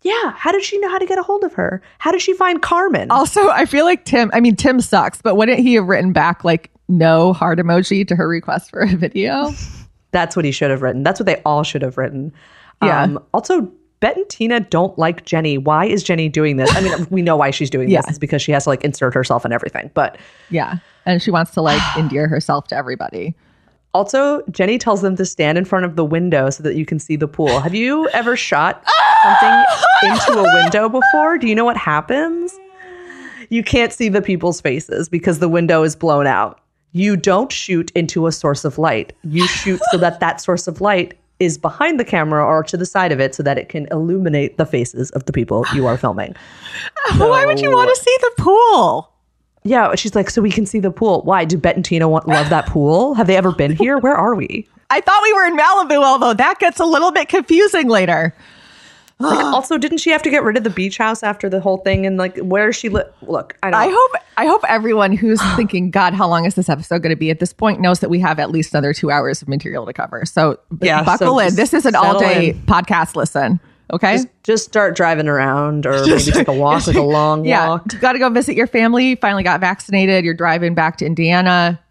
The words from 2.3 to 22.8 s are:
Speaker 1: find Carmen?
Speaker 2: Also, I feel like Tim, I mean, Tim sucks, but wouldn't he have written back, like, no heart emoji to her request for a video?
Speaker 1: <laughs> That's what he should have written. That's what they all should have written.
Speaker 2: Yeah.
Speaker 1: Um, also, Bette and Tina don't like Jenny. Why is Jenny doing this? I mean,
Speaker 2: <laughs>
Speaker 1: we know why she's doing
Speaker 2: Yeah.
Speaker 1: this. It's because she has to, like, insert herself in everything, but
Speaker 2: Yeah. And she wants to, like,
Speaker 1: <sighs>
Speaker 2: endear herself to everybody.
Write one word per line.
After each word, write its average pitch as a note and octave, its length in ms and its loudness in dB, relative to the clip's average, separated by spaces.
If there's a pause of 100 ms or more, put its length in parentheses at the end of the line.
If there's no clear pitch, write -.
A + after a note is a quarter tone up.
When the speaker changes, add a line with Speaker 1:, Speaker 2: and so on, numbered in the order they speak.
Speaker 1:
find F4+ 280 0
Carmen? E4+ 480 0
Speaker 2:
Also, D#4 380 2
I - 160 2
feel D4 200 2
like F4 200 2
Tim, A#3 280 2
I A#3 80 2
mean, A#3+ 140 6
Tim B3+ 260 2
sucks, - 400 0
but G#3+ 140 0
wouldn't A3 240 2
he B3 160 4
have G3+ 140 2
written F#3 240 2
back, D#3+ 320 0
like, E3 260 0 (180)
no E3 440 4
heart E3+ 260 0
emoji F#3 480 0
to F3 80 -2
her E3 140 0
request - 420 -6
for - 120 -4
a F#3+ 120 2
video? A3 560 -2 (300)
Speaker 1:
<laughs> - 320 -20
That's E3+ 240 -2
what E3 80 0
he C#3 80 -2
should C#3 180 -2
have C3+ 100 -2
written. B2+ 220 -2
That's F3+ 180 0
what G3 60 -2
they E3 180 -2
all D3+ 200 0
should C#3+ 180 -6
have B2+ 160 -6
written. C#3 340 -6 (500)
Speaker 2:
Yeah. C#3+ 200 2
Speaker 1:
Um, C#3+ 200 -2 (120)
also, B3 360 -2 (300)
Bette - 200 -2
and G4+ 100 -6
Tina A#3 300 -2
don't F#3 360 -2
like E3 280 -2
Jenny. D#3 340 -2
Why D3+ 280 2
is G#3 180 -2
Jenny D#3+ 240 -2
doing D3+ 280 0
this? C3 200 2
I F#3+ 60 0
mean, F3+ 260 -2
Speaker 2:
<laughs> - 20 -14
Speaker 1:
we F#3+ 100 0
know E3+ 160 2
why C#3+ 140 2
she's C#3 180 -4
doing C3 220 -2
Speaker 2:
Yeah. D3 120 4
Speaker 1:
this. - 80 -6
It's C#3+ 100 -6
because D3 200 -2
she D3+ 120 -2
has C#3+ 120 2
to, D3+ 60 0
like, C3 140 -2
insert C3+ 280 -2
herself B2+ 320 -2
in A#2 80 -4
everything, - 420 -6
but C#3+ 220 -2 (340)
Speaker 2:
Yeah. E3+ 260 -4 (280)
And F3+ 180 0
she - 80 -2
wants E3 220 0
to, E3 100 -2
like, D3+ 260 2
Speaker 1:
<sighs> - 80 -6
Speaker 2:
endear D3+ 320 -2
herself D3+ 400 -2
to - 80 -6
everybody. B2+ 580 -8 (600)